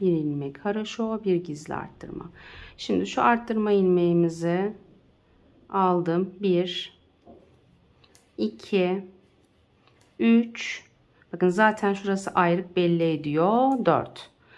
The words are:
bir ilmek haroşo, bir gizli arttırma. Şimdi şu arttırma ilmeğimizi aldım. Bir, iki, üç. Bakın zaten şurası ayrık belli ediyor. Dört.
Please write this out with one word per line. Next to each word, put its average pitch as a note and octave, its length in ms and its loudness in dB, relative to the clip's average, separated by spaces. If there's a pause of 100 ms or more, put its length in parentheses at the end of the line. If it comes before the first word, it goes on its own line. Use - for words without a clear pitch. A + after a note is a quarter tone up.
bir F#3 100 2
ilmek D3 540 -4
haroşo, G#3+ 580 -4
bir F#3 120 2
gizli D#3 380 -8
arttırma. - 560 -12 (480)
Şimdi G3 300 -2
şu - 140 -2
arttırma A#3 500 2
ilmeğimizi F3 1000 2 (960)
aldım. F3+ 720 0
Bir, F3+ 580 -2 (1400)
iki, G3 680 -2 (1120)
üç. A#3 640 0 (500)
Bakın F3+ 160 2
zaten G#3 440 2
şurası G3 420 -4
ayrık F3 400 0
belli E3+ 360 2
ediyor. E3 600 0 (140)
Dört. - 440 0 (280)